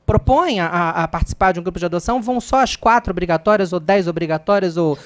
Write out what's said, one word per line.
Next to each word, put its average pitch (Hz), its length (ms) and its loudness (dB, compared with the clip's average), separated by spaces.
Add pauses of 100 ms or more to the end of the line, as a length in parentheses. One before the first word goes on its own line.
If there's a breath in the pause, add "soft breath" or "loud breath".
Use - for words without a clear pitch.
propõem 269 540 2
a, 175 300 0
a 165 180 -2
participar 185 440 0
de 175 80 -6
um 170 40 -8
grupo 180 140 -6
de 175 80 -4
adoção, 175 360 -2
vão 247 180 -4
só 262 220 0
as - 140 0
quatro 233 360 2
obrigatórias, 175 600 0
ou 180 60 -2
dez 185 280 2
obrigatórias, 170 720 -2
ou, 156 280 0